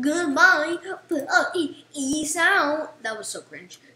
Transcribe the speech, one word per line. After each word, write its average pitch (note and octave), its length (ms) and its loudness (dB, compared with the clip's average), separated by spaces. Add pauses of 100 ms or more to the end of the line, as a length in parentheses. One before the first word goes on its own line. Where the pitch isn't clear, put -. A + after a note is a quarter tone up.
Goodbye, D#4+ 760 2 (1120)
peace D4 440 -4
out. D#4+ 680 0
That A3 160 -8
was G3+ 100 -12
so F3 140 -12
cringe. E3 360 -20 (180)